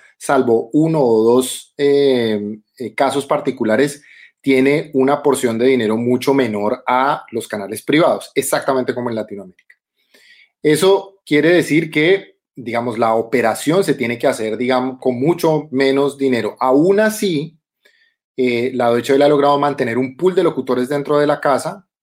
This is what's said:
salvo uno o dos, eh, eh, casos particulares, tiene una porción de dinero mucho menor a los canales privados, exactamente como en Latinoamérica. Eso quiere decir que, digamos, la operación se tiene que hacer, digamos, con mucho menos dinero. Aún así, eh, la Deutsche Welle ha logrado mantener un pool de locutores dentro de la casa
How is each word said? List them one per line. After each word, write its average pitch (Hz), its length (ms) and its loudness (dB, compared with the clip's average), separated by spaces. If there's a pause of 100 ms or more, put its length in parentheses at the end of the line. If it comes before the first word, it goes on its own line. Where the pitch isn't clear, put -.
(160)
salvo 123 560 0
uno 160 280 2
o 113 220 2
dos, 123 560 0
eh, 120 840 0 (180)
eh, 113 160 -10
casos 135 300 -2
particulares, 135 800 -2 (400)
tiene 139 520 2
una 139 280 0
porción 123 360 0
de 120 80 2
dinero 113 320 2
mucho 123 340 0
menor 113 540 -2
a 135 440 0
los 117 180 -8
canales 104 340 -10
privados, 143 520 0
exactamente 131 600 -2
como 123 140 -6
en 113 80 -6
Latinoamérica. 98 600 -12 (840)
Eso 190 640 2
quiere 147 260 2
decir 160 380 2
que, 160 480 0 (180)
digamos, 117 420 -6
la 117 160 2
operación 117 720 0
se 156 100 0
tiene 117 240 -4
que 147 80 -2
hacer, 110 300 -2
digamos, 127 420 -2
con 123 220 -2
mucho 156 500 0
menos 135 460 0
dinero. 123 420 -2
Aún 151 420 2
así, 196 580 -2 (800)
eh, 123 380 0
la 123 160 0
Deutsche 120 220 0
Welle 139 120 4
ha 143 40 6
logrado 143 300 2
mantener 135 400 -2
un 131 180 -4
pool 180 180 0
de 185 80 2
locutores 127 460 -2
dentro 147 300 -2
de 147 80 2
la 147 140 0
casa 156 460 -2 (160)